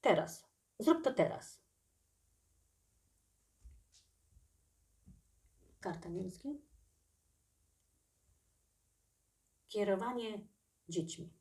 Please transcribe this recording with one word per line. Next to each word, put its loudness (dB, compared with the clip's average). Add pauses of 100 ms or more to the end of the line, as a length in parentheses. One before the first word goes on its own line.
Teraz. 2 (300)
Zrób 6
to 2
teraz. 0 (4000)
Karta -6
anielskie. -6 (3000)
Kierowanie 0 (420)
dziećmi. -4